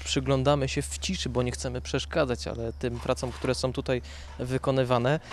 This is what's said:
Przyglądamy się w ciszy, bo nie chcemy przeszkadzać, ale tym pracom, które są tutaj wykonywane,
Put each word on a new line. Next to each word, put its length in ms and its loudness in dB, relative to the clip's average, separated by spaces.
Przyglądamy 640 2
się 120 -2
w 160 -6
ciszy, 320 -2
bo 140 2
nie 80 0
chcemy 300 -4
przeszkadzać, 680 0
ale 260 -4
tym 260 -2
pracom, 320 -2
które 240 0
są 180 0
tutaj 280 0
wykonywane, 800 4